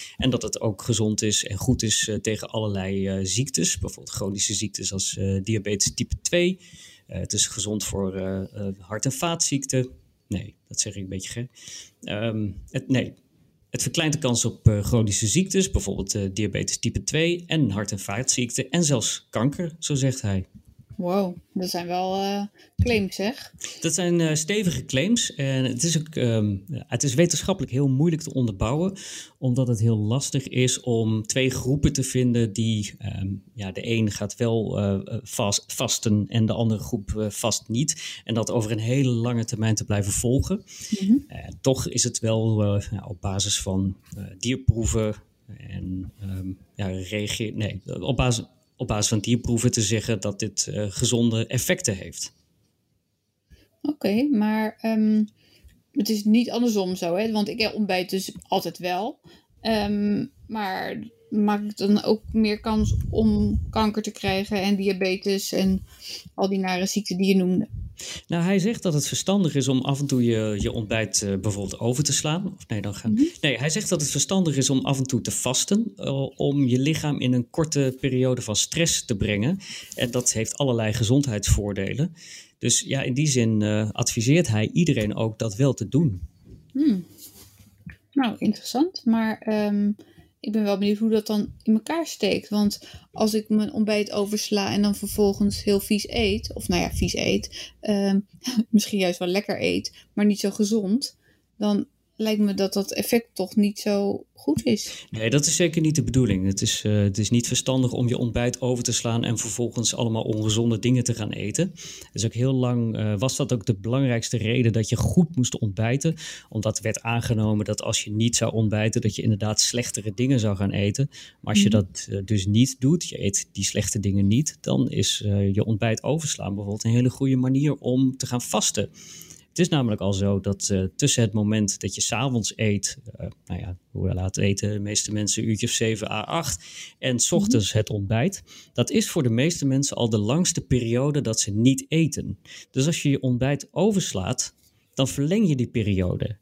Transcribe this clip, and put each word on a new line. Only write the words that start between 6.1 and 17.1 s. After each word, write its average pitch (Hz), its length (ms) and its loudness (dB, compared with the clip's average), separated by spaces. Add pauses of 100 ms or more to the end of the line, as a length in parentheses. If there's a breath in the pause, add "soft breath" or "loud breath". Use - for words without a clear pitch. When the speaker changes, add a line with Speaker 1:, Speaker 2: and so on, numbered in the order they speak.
Speaker 1:
twee. 175 380 0 (480 loud breath)
Eh, 90 120 -8
het - 140 -6
is 104 140 0
gezond 104 360 -4
voor, 95 320 -4
eh, 95 240 -4 (280)
eh, 98 120 -6
hart- 104 260 -8
en 131 60 2
vaatziekten. 139 760 -2 (380)
Nee, 101 280 -6 (120)
dat - 120 -6
zeg - 160 -4
ik 101 80 -10
een 92 60 -10
beetje 95 220 -8
gek. 123 180 -8 (520 loud breath)
Ehm, 107 480 -4 (200)
het, - 200 -8
nee. 123 240 0 (560)
Het - 120 -6
verkleint 156 320 0
de 160 60 -4
kans 120 260 0
op, - 220 0
eh, 104 160 4
chronische 107 440 2
ziektes, 190 440 2
bijvoorbeeld, 98 440 -2
eh, 104 60 0 (120)
diabetes 101 460 -2
type 117 240 -2
twee 170 440 0